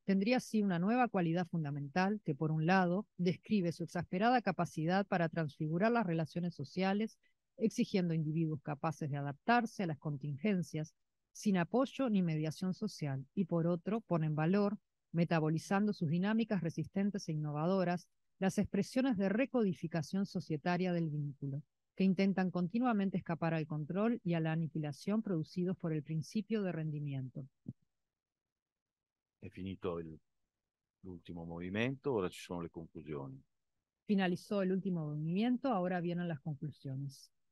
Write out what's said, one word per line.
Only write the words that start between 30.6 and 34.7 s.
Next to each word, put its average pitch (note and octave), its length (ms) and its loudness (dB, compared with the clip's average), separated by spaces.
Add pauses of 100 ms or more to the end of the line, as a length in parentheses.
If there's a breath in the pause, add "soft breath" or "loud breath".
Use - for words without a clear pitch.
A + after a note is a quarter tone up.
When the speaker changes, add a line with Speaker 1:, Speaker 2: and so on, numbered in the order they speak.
Speaker 2:
l'ultimo E2+ 440 -12
movimento, G#2 680 -2
ora F#2 160 0
ci - 120 -16
sono F2 200 -8
le D#2+ 80 -8
conclusioni. D2 720 -12 (640)
Speaker 1:
Finalizó G3 560 0
el F#3 100 0